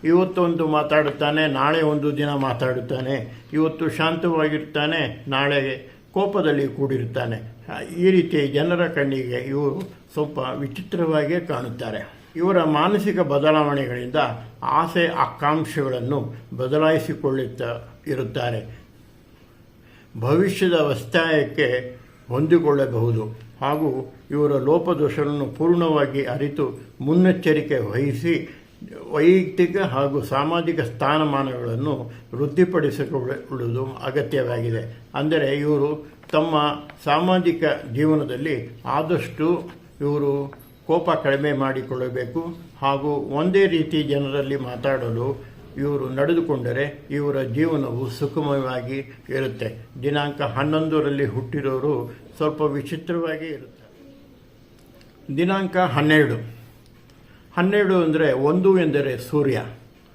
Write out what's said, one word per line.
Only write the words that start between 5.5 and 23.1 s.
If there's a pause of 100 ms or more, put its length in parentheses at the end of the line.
ಕೋಪದಲ್ಲಿ
ಕೂಡಿರ್ತಾನೆ." (580)
ಈ
ರೀತಿ
ಜನರ
ಕಣ್ಣಿಗೆ
ಇವರು (320)
ಸ್ವಲ್ಪ
ವಿಚಿತ್ರವಾಗಿಯೇ
ಕಾಣುತ್ತಾರೆ. (360)
ಇವರ
ಮಾನಸಿಕ
ಬದಲಾವಣೆಗಳಿಂದ (460)
ಆಸೆ
ಆಕಾಂಕ್ಷೆಗಳನ್ನು (220)
ಬದಲಾಯಿಸಿಕೊಳ್ಳುತ್ತಾ (260)
ಇರುತ್ತಾರೆ. (1600)
ಭವಿಷ್ಯದ
ಒತ್ತಾಯಕ್ಕೆ (320)
ಹೊಂದಿಕೊಳ್ಳಬಹುದು, (360)